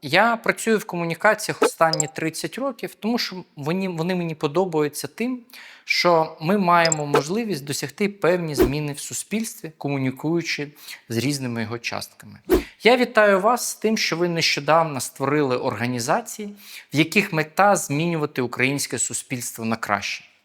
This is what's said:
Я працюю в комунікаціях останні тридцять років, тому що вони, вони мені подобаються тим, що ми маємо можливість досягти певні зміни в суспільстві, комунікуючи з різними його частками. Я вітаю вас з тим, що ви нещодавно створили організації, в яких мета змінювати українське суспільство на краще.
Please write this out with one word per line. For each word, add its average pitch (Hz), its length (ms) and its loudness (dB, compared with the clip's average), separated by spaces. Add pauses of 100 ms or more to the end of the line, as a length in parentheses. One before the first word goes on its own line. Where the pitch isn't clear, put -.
(120)
Я 220 240 6
працюю 220 420 0
в 196 60 -4
комунікаціях 170 760 0
останні 156 520 2
тридцять 160 440 -6
років, 262 360 -6
тому 233 240 -2
що 185 260 -6 (120)
вони, 175 320 -2
вони 170 260 -2
мені 170 200 -2
подобаються 156 760 -2
тим, 247 320 -6 (440)
що 160 560 2
ми 175 180 2
маємо 170 480 4
можливість 151 580 -2
досягти 143 440 -4
певні 170 460 0
зміни 143 380 0
в 139 60 -10
суспільстві, - 800 -8
комунікуючи 143 920 -2 (400)
з 113 80 -2
різними 123 460 -2
його 113 160 -6
частками. - 600 -10 (440)
Я 240 140 6
вітаю 214 440 4
вас 233 280 0
з - 60 -8
тим, 220 240 0
що - 180 -2
ви 175 120 0
нещодавно 156 720 0
створили 135 560 0
організації, 123 920 -4 (460)
в - 20 0
яких 180 360 2
мета 170 440 4
змінювати 151 680 -2
українське 127 560 -2
суспільство - 680 -8
на 113 120 0
краще. - 480 -6 (200)